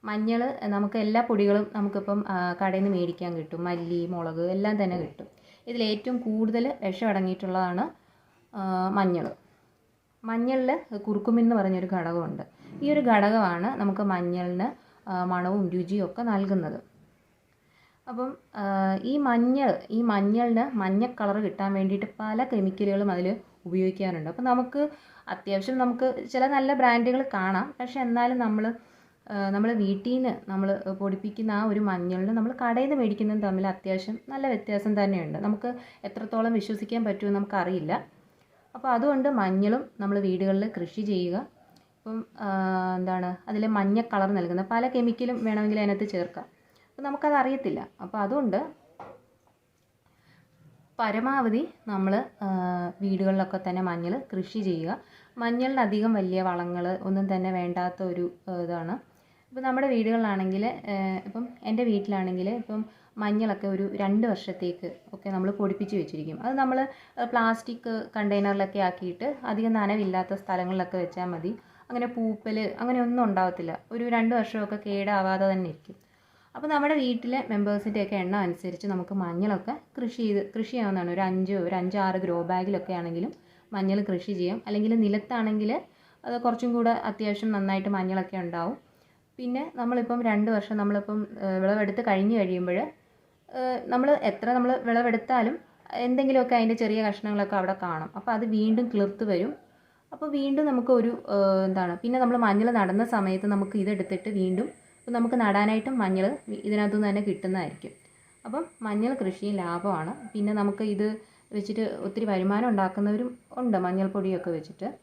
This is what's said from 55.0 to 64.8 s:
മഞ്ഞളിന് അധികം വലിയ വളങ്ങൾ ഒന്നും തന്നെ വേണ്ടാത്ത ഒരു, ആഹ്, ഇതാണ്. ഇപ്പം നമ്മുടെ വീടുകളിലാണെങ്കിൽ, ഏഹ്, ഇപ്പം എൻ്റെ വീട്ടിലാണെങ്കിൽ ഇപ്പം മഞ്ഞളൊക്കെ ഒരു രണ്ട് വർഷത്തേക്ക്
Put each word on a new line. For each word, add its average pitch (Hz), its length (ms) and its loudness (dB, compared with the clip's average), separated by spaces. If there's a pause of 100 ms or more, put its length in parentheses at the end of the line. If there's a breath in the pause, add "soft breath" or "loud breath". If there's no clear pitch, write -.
മഞ്ഞളിന് 254 440 0
അധികം 214 340 2
വലിയ 185 200 0 (100)
വളങ്ങൾ 175 360 -2 (220)
ഒന്നും 196 240 2
തന്നെ 185 260 0
വേണ്ടാത്ത 180 420 -2 (120)
ഒരു, 175 140 -2 (260)
ആഹ്, 175 140 -4
ഇതാണ്. 170 280 -4 (580 soft breath)
ഇപ്പം 262 160 -10
നമ്മുടെ 262 260 2
വീടുകളിലാണെങ്കിൽ, 208 720 2 (300)
ഏഹ്, 190 340 -2
ഇപ്പം 226 160 -8 (260)
എൻ്റെ 220 200 2
വീട്ടിലാണെങ്കിൽ 190 580 0 (140)
ഇപ്പം 214 180 -6 (440 loud breath)
മഞ്ഞളൊക്കെ 220 520 0
ഒരു 196 100 0 (180)
രണ്ട് 202 280 4
വർഷത്തേക്ക് 180 580 -4 (260)